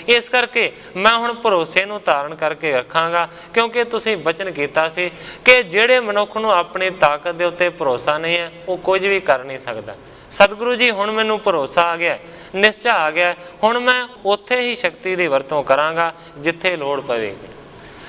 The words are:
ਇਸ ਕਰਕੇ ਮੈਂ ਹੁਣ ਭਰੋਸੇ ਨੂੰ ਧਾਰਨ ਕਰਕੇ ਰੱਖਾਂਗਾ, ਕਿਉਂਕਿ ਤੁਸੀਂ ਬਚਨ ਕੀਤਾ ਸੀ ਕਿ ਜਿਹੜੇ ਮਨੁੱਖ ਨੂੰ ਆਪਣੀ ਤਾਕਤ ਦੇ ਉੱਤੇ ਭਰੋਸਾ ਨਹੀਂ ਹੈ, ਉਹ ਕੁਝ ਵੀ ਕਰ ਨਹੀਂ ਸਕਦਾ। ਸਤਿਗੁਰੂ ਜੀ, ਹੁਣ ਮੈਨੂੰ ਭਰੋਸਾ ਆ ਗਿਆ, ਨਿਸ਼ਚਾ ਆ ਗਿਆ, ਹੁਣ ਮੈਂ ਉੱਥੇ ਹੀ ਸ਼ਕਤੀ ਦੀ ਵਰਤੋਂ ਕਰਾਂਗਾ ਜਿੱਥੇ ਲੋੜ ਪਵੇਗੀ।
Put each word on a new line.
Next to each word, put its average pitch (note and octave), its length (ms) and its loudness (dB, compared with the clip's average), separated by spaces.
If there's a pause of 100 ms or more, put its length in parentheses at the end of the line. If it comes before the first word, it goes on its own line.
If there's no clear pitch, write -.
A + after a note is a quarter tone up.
ਇਸ A#3 200 2
ਕਰਕੇ A#3+ 440 0 (240)
ਮੈਂ G#3+ 200 4
ਹੁਣ A#3 180 -2
ਭਰੋਸੇ F#3+ 500 0
ਨੂੰ G#3 200 -8
ਧਾਰਨ D3+ 300 0
ਕਰਕੇ D#3 380 -2
ਰੱਖਾਂਗਾ, E3 560 0 (260)
ਕਿਉਂਕਿ A#3 300 0
ਤੁਸੀਂ A3 320 -2
ਬਚਨ E3 340 -4
ਕੀਤਾ D#3 380 0
ਸੀ F3 220 -4 (340)
ਕਿ B3+ 180 6
ਜਿਹੜੇ A3+ 380 2
ਮਨੁੱਖ G#3 360 -2
ਨੂੰ A3 160 0
ਆਪਣੀ F#3 380 0
ਤਾਕਤ D#3 420 0
ਦੇ E3+ 120 -2
ਉੱਤੇ F3 240 0
ਭਰੋਸਾ D3+ 500 0
ਨਹੀਂ E3 200 0
ਹੈ, E3+ 140 -8 (160)
ਉਹ F3+ 100 -4
ਕੁਝ F#3 280 0
ਵੀ G3 140 2
ਕਰ C3+ 240 2
ਨਹੀਂ C3+ 140 -10
ਸਕਦਾ। A2 360 -10 (360)
ਸਤਿਗੁਰੂ G#3+ 440 2
ਜੀ, A#3+ 160 4
ਹੁਣ G#3 200 0
ਮੈਨੂੰ A3 300 0
ਭਰੋਸਾ E3+ 420 0
ਆ E3+ 140 0
ਗਿਆ, E3 220 -2 (360)
ਨਿਸ਼ਚਾ G#3 380 2
ਆ D#3+ 180 2
ਗਿਆ, F3 240 0 (280)
ਹੁਣ A3+ 160 2
ਮੈਂ B3 300 0 (180)
ਉੱਥੇ G#3 340 0
ਹੀ A#3+ 140 -2
ਸ਼ਕਤੀ F#3 420 -4
ਦੀ F3 100 2
ਵਰਤੋਂ C#3 360 0
ਕਰਾਂਗਾ D#3+ 520 2 (240)
ਜਿੱਥੇ E3 380 -2
ਲੋੜ C#3 240 -4
ਪਵੇਗੀ। G#2+ 480 -4 (600)